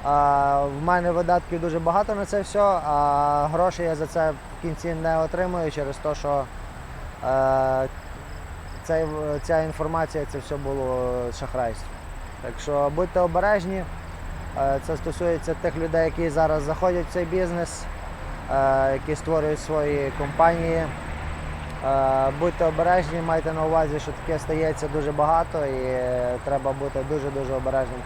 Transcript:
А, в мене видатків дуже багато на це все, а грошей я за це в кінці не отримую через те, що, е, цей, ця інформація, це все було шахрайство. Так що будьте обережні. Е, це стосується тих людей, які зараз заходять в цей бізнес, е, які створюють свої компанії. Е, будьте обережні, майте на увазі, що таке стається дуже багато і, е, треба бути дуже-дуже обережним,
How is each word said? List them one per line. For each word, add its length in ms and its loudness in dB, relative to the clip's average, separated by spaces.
А, 600 4
в 220 -2
мене 260 4
видатків 500 2
дуже 180 0
багато 360 2
на 100 -2
це 160 0
все, 180 -2
а 920 4
грошей 320 2
я 100 0
за 120 -4
це 240 2
в 300 -10
кінці 320 -4
не 240 0
отримую 540 0
через 240 -4
те, 200 -2
що, 280 0
е, 580 2
цей, 220 2
ця 180 2
інформація, 720 -2
це 60 -6
все 180 -6
було 540 -2
шахрайство. 480 -4
Так 200 -8
що 340 2
будьте 240 2
обережні. 640 2
Е, 260 2
це 100 -2
стосується 640 -2
тих 160 -2
людей, 280 2
які 240 0
зараз 340 2
заходять 460 0
в 40 -12
цей 120 0
бізнес, 560 -2
е, 380 4
які 220 -2
створюють 440 0
свої 580 0
компанії. 680 4
Е, 540 4
будьте 260 2
обережні, 640 4
майте 260 0
на 120 0
увазі, 340 2
що 120 -6
таке 280 -4
стається 540 0
дуже 180 0
багато 540 2
і, 200 -2
е, 500 0
треба 340 0
бути 200 -2
дуже-дуже 440 -2
обережним, 520 0